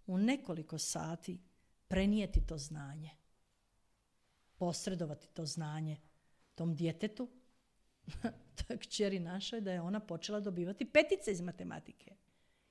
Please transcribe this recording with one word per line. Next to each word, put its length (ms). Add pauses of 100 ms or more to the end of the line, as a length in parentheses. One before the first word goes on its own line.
u 100
nekoliko 600
sati 640 (480)
prenijeti 600
to 100
znanje, 520 (1500)
posredovati 720
to 180
znanje 520 (580)
tom 200
djetetu, 540 (760)
<laughs> 500 (100)
toj 100
kćeri 420
našoj, 420
da 100
je 100
ona 180
počela 400
dobivati 460
petice 460
iz 100
matematike. 760 (560)